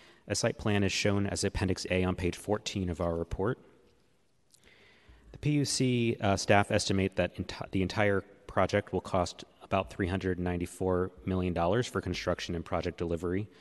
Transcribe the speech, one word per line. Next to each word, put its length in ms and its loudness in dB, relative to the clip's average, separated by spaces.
A 80 -2
site 220 0
plan 260 2
is 80 2
shown 360 2
as 160 -2
Appendix 480 0
A 120 4
on 120 0
page 220 -2
fourteen 520 -4
of 120 -4
our 140 0
report. 440 -4
The 60 -14
P 140 -2
U 120 2
C, 560 2
uh, 160 4
staff 360 4
estimate 460 2
that 180 0
enti-, 360 -8
the 120 0
entire 380 2
project 440 2
will 100 0
cost 440 -2
about 280 -2
three 160 -2
hundred 320 -2
ninety-four 720 -2
million 280 0
dollars 320 2
for 160 -4
construction 540 -4
and 100 -6
project 320 -4
delivery. 500 -2